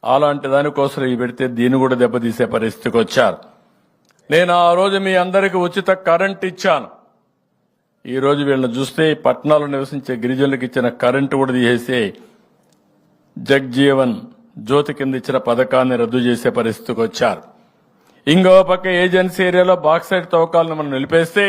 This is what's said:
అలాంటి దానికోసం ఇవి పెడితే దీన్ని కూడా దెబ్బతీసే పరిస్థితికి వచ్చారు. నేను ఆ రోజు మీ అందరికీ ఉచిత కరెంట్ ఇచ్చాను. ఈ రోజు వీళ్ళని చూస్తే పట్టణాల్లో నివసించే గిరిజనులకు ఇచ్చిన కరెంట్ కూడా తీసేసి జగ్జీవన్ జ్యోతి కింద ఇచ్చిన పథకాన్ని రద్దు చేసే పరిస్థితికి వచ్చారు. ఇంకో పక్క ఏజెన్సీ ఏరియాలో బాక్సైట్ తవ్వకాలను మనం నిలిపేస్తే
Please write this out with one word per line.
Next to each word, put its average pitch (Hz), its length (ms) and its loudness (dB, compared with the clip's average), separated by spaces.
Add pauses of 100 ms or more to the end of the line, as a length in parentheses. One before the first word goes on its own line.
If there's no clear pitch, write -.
అలాంటి 139 460 0
దానికోసం 143 540 -2
ఇవి 127 140 -2
పెడితే 120 280 -4 (140)
దీన్ని 123 200 2
కూడా 131 240 2
దెబ్బతీసే 117 440 -2
పరిస్థితికి 113 520 -4
వచ్చారు. 110 400 0 (920)
నేను 175 220 2 (140)
ఆ - 80 4
రోజు 196 240 0
మీ 190 180 -2
అందరికీ 185 500 0
ఉచిత 180 240 -4 (160)
కరెంట్ 190 380 0
ఇచ్చాను. 165 440 -2 (1160)
ఈ 123 140 -6
రోజు 143 260 2
వీళ్ళని 131 320 0
చూస్తే 135 280 -2 (200)
పట్టణాల్లో 147 480 2
నివసించే 135 440 -6
గిరిజనులకు 127 500 -2
ఇచ్చిన 123 220 -2 (120)
కరెంట్ 131 340 0
కూడా 135 180 0
తీసేసి 123 460 0 (1400)
జగ్జీవన్ 135 760 0 (540)
జ్యోతి 143 260 0
కింద 135 260 -6
ఇచ్చిన 131 180 -4 (100)
పథకాన్ని 127 480 0
రద్దు 117 320 0
చేసే 120 220 0
పరిస్థితికి 113 500 -4
వచ్చారు. 107 420 -2 (840)
ఇంకో 185 360 6
పక్క 185 240 -2 (160)
ఏజెన్సీ 185 420 0
ఏరియాలో 180 400 4
బాక్సైట్ 170 480 0
తవ్వకాలను 165 460 2
మనం 147 120 -6
నిలిపేస్తే 160 580 0